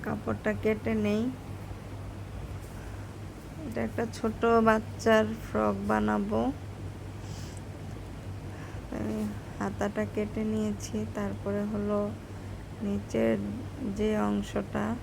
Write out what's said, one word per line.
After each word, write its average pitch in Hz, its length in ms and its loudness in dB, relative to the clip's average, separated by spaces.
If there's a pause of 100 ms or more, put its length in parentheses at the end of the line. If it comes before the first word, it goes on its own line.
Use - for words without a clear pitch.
কাপড়টা 214 480 0 (100)
কেটে 220 300 2 (140)
নেই। 214 160 4 (2500)
এটা 226 240 -4
একটা 233 160 0 (120)
ছোট 220 240 0 (260)
বাচ্চার 220 580 6 (200)
ফ্রক 214 320 2 (140)
বানাবো। 214 500 4 (2500)
আমি 214 220 0 (400)
হাতাটা 202 460 0 (100)
কেটে 208 280 0 (100)
নিয়েছি, 214 440 0 (180)
তারপরে 202 480 -2 (100)
হলো 208 260 2 (840)
নিচের 202 540 2 (640)
যে 214 120 4 (180)
অংশটা 202 560 0 (180)